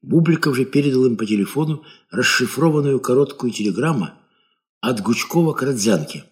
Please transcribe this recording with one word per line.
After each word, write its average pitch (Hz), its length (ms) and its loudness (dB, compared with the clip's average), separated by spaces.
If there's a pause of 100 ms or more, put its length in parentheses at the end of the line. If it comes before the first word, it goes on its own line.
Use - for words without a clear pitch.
Бубликов 156 540 2
же 131 80 0
передал 131 420 2
им 117 120 2
по 113 80 -4
телефону 131 600 -2 (240)
расшифрованную 139 920 0
короткую 131 500 0
телеграмму 107 600 -2 (680)
от 113 220 -2
Гучкова 147 520 0
к - 80 -4
Родзянке 104 720 -2